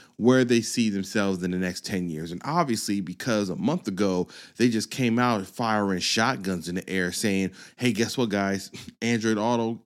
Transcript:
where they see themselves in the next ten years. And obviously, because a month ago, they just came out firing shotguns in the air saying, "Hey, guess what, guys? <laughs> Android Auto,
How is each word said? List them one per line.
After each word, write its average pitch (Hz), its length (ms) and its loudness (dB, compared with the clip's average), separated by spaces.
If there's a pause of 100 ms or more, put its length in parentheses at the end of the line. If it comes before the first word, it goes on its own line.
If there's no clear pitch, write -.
(180)
where 127 260 6
they 120 160 4
see 110 300 0
themselves 98 520 0
in 90 80 0
the 90 80 0
next 90 260 -4
ten 90 240 -4
years. 80 220 -6
And 90 140 -10
obviously, 123 560 0
because 101 480 -2
a 90 80 -4
month 143 320 0
ago, 92 400 0 (280)
they 120 120 4
just 110 220 -2
came 120 280 0
out 120 280 2
firing 104 540 0
shotguns 95 680 0
in 87 80 -4
the 90 120 -6
air 90 220 0
saying, 95 400 0 (260)
"Hey, 123 160 2
guess 113 240 0
what, 123 120 0
guys? 98 420 -2 (160)
<laughs> - 160 -16
Android 113 360 2
Auto, 117 480 0